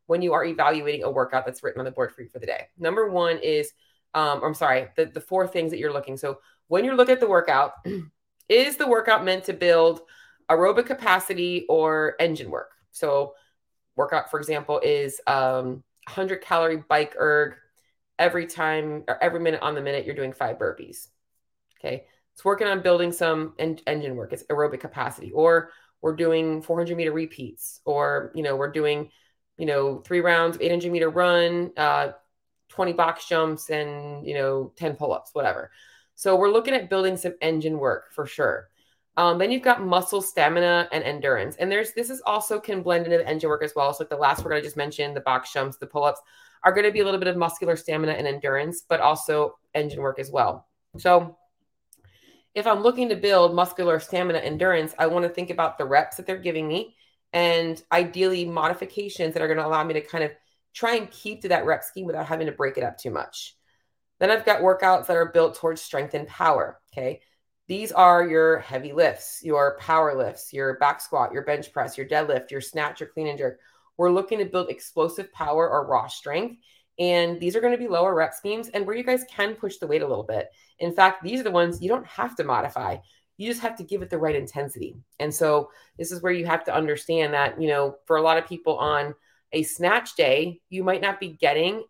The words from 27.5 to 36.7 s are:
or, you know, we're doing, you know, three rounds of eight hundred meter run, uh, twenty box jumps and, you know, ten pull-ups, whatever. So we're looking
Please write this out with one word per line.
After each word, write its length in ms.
or, 520
you 80
know, 120
we're 160
doing, 380
you 80
know, 340
three 220
rounds 340
of 60
eight 80
hundred 220
meter 180
run, 680
uh, 340
twenty 240
box 340
jumps 440
and, 540
you 100
know, 400
ten 200
pull-ups, 380
whatever. 380
So 220
we're 160
looking 240